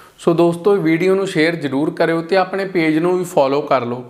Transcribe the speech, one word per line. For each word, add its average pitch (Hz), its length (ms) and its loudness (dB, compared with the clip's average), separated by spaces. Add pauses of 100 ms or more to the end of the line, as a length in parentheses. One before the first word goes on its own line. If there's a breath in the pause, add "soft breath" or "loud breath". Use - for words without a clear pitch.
(180 loud breath)
ਸੋ 170 160 2
ਦੋਸਤੋ, 170 420 2
ਇਹ 190 60 0
ਵੀਡੀਓ 160 320 2
ਨੂੰ 196 120 -2
ਸ਼ੇਅਰ 170 300 0
ਜ਼ਰੂਰ 147 380 -2
ਕਰਿਓ 165 280 0
ਤੇ 165 140 -2
ਆਪਣੇ 190 300 0
ਪੇਜ 160 320 0
ਨੂੰ 175 200 0
ਵੀ 185 60 -4
ਫਾਲੋ 143 380 0
ਕਰ 135 240 0
ਲਓ, 123 240 -6